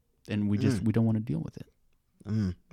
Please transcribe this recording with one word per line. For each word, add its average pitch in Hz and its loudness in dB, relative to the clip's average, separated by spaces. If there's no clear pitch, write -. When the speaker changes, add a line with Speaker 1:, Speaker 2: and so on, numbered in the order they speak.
Speaker 1:
and 104 -2
we 104 2
just, 131 4
Speaker 2:
Mm. 92 -2
Speaker 1:
we 110 2
don't 113 4
wanna 110 2
deal 131 -4
with - -10
it. - -16
Speaker 2:
Mm, 104 0